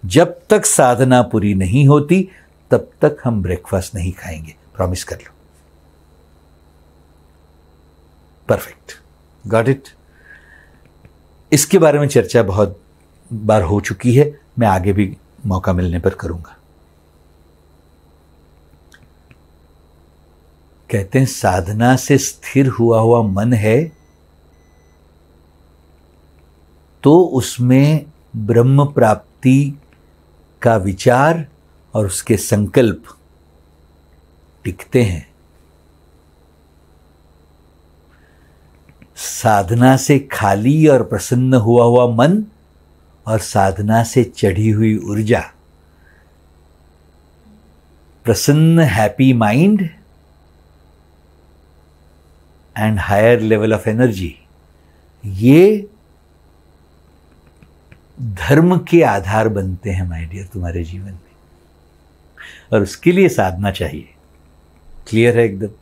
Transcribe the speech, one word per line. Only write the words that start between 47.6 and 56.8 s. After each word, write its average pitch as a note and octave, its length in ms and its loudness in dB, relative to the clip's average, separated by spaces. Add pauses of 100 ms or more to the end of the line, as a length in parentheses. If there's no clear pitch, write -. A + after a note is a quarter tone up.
प्रसन्न D#3 640 2
happy A2 460 0
mind B2+ 460 2 (3000)
and G#2+ 240 -2
higher G#2+ 420 2 (100)
level A2 280 0
of - 160 -8
energy, G#2+ 340 -2 (960)
ये D#3+ 640 4 (2250)